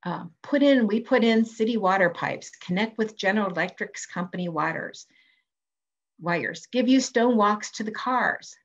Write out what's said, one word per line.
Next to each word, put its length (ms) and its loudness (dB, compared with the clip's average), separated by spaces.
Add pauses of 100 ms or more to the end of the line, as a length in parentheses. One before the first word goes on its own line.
Uh, 220 -6 (160)
put 220 0
in, 240 6
we 120 0
put 240 2
in 220 4
city 320 -2
water 320 2
pipes, 400 -6
connect 480 -4
with 180 -4
General 340 0
Electric's 560 -6
company 440 -8
waters, 560 -6 (1120)
wires, 520 -4
give 180 0
you 100 8
stone 380 2
walks 340 0
to 120 -10
the 80 -6
cars 720 -4